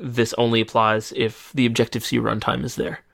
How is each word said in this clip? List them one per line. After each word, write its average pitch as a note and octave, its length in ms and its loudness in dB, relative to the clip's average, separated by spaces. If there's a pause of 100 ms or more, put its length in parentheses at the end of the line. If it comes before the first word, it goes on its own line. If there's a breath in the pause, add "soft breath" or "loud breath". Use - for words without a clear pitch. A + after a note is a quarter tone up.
this A#2+ 360 0
only A#2 240 4
applies A2 540 0
if - 380 -4
the C3 120 4
Objective-C A#2 540 0
runtime A2+ 440 -2
is B2+ 140 -8
there. - 220 -6 (140)